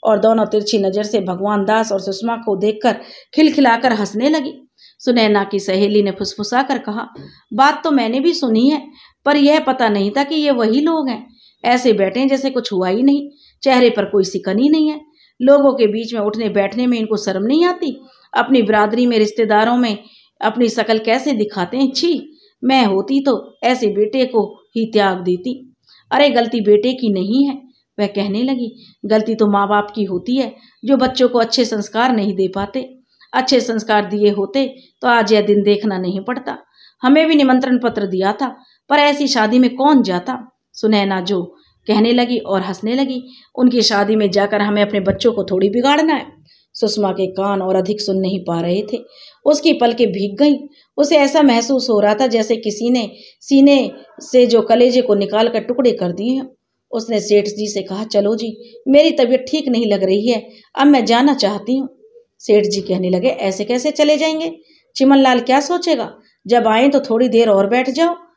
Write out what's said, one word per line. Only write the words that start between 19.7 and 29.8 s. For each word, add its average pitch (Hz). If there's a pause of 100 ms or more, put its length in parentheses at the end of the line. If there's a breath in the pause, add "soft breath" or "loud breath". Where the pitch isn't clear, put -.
में 233 (440 soft breath)
अपनी 226
शकल 220
कैसे 233
दिखाते 208
हैं? 269
छी, - (240 soft breath)
मैं 254
होती 202
तो 254
ऐसे 240
बेटे 214
को 220 (140)
ही 226
त्याग 202
देती।" 180 (360 soft breath)
"अरे, 285
गलती 233
बेटे 208
की 240
नहीं 202
है," 277 (380 soft breath)
वह 208
कहने 202
लगी, 240 (300 loud breath)
"गलती 220
तो 220
माँ 202
बाप 208